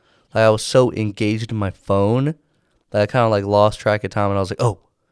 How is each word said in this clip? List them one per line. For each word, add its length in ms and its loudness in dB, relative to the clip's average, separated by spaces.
Like, 80 2
I 80 6
was 120 0
so 300 2
engaged 580 -4
in 60 -4
my 140 -4
phone 640 0
that 100 0
I 60 0
kinda, 200 0
like, 160 0
lost 360 2
track 240 -2
of 80 -6
time, 180 -2
and 80 -2
I 40 -2
was 100 -4
like, 100 -6
"Oh, 200 -2